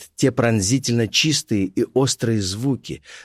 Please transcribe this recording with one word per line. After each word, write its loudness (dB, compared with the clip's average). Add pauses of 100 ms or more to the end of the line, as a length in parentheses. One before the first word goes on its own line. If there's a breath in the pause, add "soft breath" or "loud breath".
(160)
те 2
пронзительно 0
чистые 0
и -2 (100)
острые 0
звуки, -6 (240 loud breath)